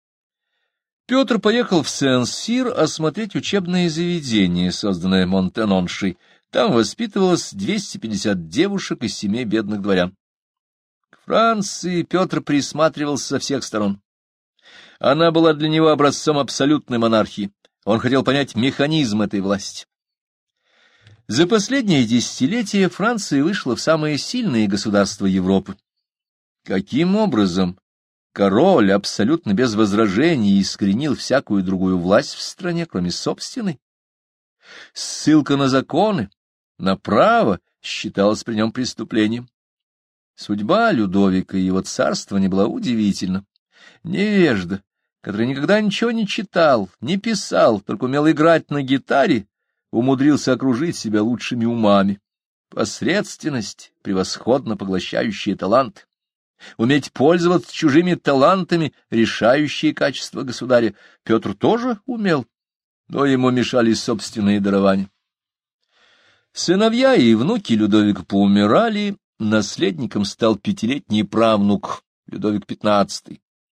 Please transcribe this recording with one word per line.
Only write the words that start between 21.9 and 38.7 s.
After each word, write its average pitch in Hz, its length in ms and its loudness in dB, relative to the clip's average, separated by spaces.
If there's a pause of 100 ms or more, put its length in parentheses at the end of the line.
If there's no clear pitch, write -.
десятилетия 180 840 0
Франция 196 520 -2
вышла 170 320 -2
в - 60 -6
самые 151 380 0
сильные 131 500 -2
государства 101 560 0
Европы. 95 500 0 (920)
Каким 139 520 -2
образом 98 640 0 (540)
король 104 600 4
абсолютно 107 640 0
без 117 200 2
возражений 107 880 2
искоренил 107 560 -2
всякую 104 460 -2
другую 92 340 0
власть 95 380 2
в - 80 -14
стране, 170 420 -6
кроме 180 260 -4
собственной? - 680 -6 (1120)
Ссылка - 640 0
на 139 120 2
законы, 139 600 0 (480)
на 95 180 -2
право 135 640 2 (220)
считалась - 640 -2
при 117 120 -6
нём 110 140 0